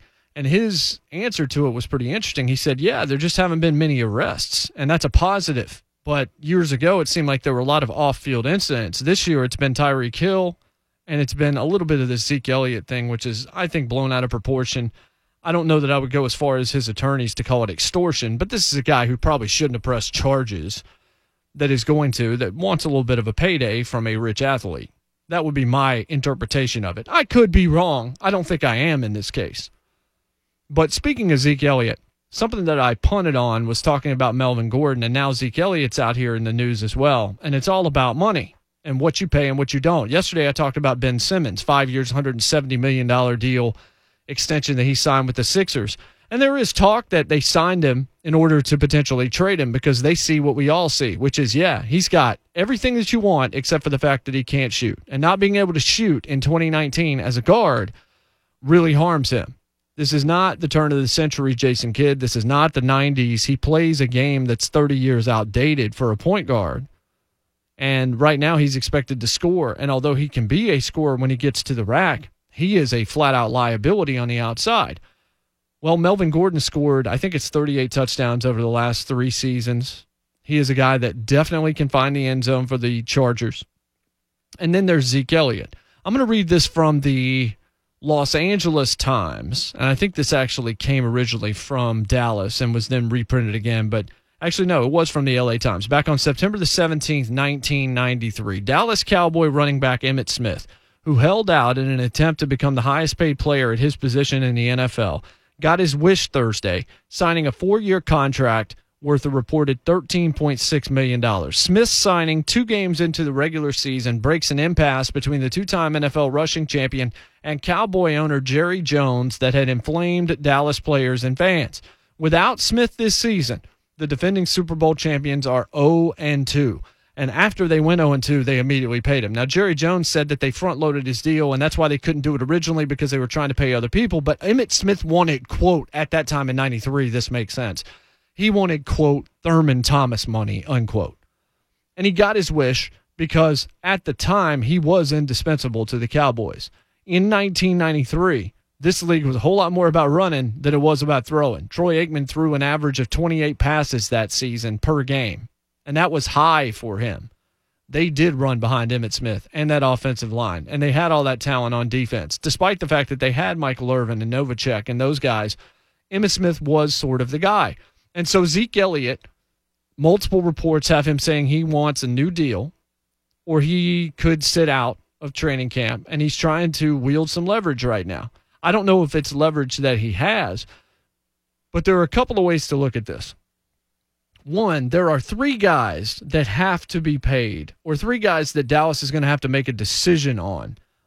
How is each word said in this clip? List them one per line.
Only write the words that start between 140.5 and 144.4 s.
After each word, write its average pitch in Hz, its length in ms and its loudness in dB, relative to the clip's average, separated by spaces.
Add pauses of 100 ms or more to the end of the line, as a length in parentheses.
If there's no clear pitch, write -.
unquote. 113 500 -2 (800)
And 185 100 -2
he 202 60 4
got 202 240 4
his 165 160 0
wish 127 400 0 (240)
because 160 500 2 (160)
at 185 220 -2
the 139 100 -4
time 165 460 0